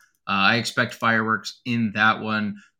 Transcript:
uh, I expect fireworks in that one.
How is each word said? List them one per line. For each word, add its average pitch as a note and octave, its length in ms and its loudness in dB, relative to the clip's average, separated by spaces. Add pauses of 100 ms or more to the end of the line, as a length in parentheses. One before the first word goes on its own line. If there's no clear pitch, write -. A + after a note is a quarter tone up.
(260)
uh, G2 240 2
I A2+ 60 4
expect A#2+ 400 -2
fireworks A2 680 -2
in A#2 280 0
that G#2+ 260 2
one. G#2+ 380 -4 (220)